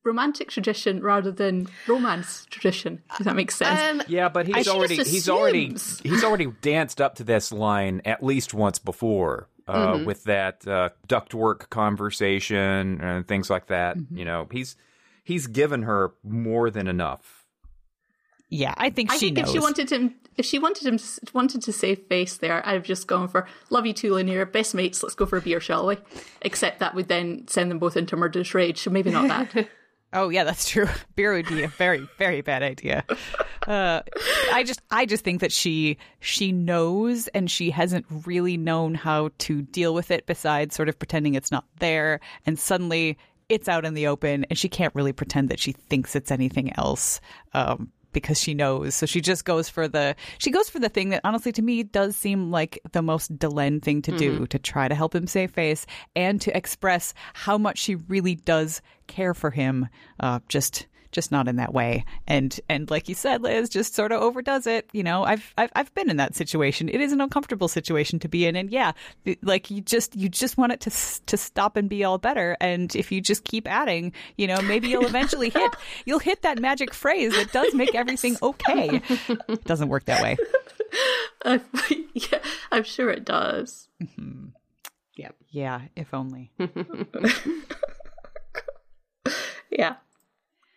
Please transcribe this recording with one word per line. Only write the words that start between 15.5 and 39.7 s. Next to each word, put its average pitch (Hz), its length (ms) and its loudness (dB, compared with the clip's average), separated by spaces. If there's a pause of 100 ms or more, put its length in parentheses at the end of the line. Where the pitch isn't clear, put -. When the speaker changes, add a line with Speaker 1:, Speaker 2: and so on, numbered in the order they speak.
Speaker 3:
her 101 280 2 (100)
more 113 480 2
than 101 160 -2
enough. 87 600 -4 (1040)
Speaker 4:
Yeah, 143 260 -2
I 269 140 0
think 220 200 -2
Speaker 1:
I - 60 2
Speaker 4:
she 202 160 2
Speaker 1:
think - 60 2
Speaker 4:
knows. 320 100 0
Speaker 1:
if - 60 2
she 320 40 4
wanted 294 320 0
him, 247 240 2 (220)
if 254 100 0
she 277 120 0
wanted 320 280 0
him, 240 80 2
s-, - 240 -4 (140)
wanted 254 300 0
to 220 100 -4
save 190 360 0
face 180 280 0
there, 165 320 -2
I'd 202 60 2
have 180 100 0
just 185 220 -4
gone 180 220 0
for, 185 200 0 (220)
"Love 240 160 2
you 220 80 0
too, 208 200 0
Lanier. 185 300 2
Best 214 300 -2
mates. 180 280 0
Let's - 120 -6
go 202 120 2
for 185 120 0
a - 20 0
beer, 165 200 0
shall 165 260 0
we?" 202 100 2 (460)
Except - 380 -2
that 180 140 -2
would 180 140 -4
then 175 400 -2
send 180 220 0
them 165 80 -2
both 170 180 0
into 170 200 -2
murderous 175 380 0
rage, 175 280 2
so 185 80 -2
maybe 185 200 2
not 208 180 4 (260)
that. 220 180 2
Speaker 4:
<laughs> - 60 -20 (380)
Oh, 190 120 2
yeah, 170 160 2
that's 165 260 -2
true. 208 160 4 (140)
<laughs> - 160 -16
Beer 208 180 2
would 165 140 -2
be 156 160 0
a 151 40 -2
very, 156 380 2 (120)
very 180 220 2
bad 135 220 0
idea. 139 420 -2 (640)
Uh, 185 340 0 (520)
I 262 120 2
just, 254 240 -6
I 233 180 2
just - 180 -2
think 180 160 0
that 170 100 2
she, 156 480 0 (220)
she - 320 0
knows, 180 840 2
and 180 160 0
she 170 200 0
hasn't 175 360 0 (180)
really 175 320 0
known 165 380 0
how 156 440 0
to 147 240 -2
deal 165 300 0